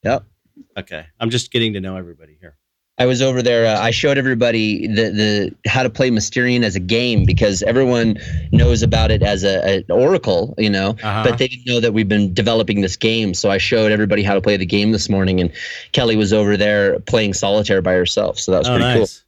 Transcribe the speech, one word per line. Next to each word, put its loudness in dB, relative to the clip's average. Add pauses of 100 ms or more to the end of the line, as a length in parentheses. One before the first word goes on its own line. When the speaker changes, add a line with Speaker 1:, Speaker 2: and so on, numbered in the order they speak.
Speaker 1:
Yep. -2 (520)
Speaker 2:
Okay. -14 (120)
I'm -2
just -4
getting 0
to -6
know -8
everybody -16
here. -20 (440)
Speaker 1:
I 2
was 0
over 0
there. 4
Uh, 0
I 0
showed 0
everybody 0
the, 0
the -2
how 0
to 0
play 0
Mysterion 0
as -2
a -2
game 0
because 2
everyone 2 (320)
knows 4
about 2
it 2
as 0
a, 0
an 0
Oracle, 0
you 0
know, -2
Speaker 2:
Uh-huh. -4
Speaker 1:
but -4
they 0
didn't -10
know -2
that 0
we've 0
been 0
developing 0
this -4
game. -2
So -2
I 0
showed 0
everybody 0
how 0
to 0
play 0
the -4
game 0
this -2
morning, 0
and 0 (400)
Kelly 0
was 2
over 2
there 2
playing 0
solitaire 0
by 0
herself. 0
So -4
that 2
was 0
Speaker 2:
Oh, 2
Speaker 1:
pretty 2
cool. 0
Speaker 2:
nice. -6